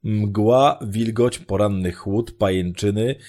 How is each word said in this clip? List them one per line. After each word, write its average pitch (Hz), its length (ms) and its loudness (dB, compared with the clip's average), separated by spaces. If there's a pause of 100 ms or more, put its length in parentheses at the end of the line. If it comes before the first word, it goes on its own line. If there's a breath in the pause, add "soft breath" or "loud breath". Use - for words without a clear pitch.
Mgła, 107 840 2
wilgoć, 113 520 0
poranny 95 540 -2
chłód, 110 460 -4
pajęczyny 101 800 0 (120)